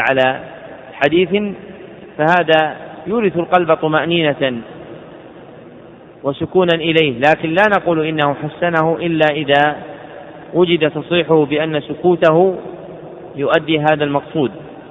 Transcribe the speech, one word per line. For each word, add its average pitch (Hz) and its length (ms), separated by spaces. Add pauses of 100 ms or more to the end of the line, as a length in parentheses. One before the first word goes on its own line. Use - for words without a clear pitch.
(100)
على 131 300 (520)
حديث 180 600 (640)
فهذا 156 580 (300)
يورث 196 300
القلب 170 380
طمأنينة 151 840 (1600)
وسكونا 165 520
إليه، 156 440
لكن 156 300
لا 170 140 (140)
نقول 160 300
إنه 147 280
حسنه 165 640
إلا 160 340
إذا 147 460 (800)
وجد 165 360
تصريحه 156 540
بأن 151 360
سكوته 175 800 (800)
يؤدي 151 420
هذا 151 260
المقصود. 143 480 (380)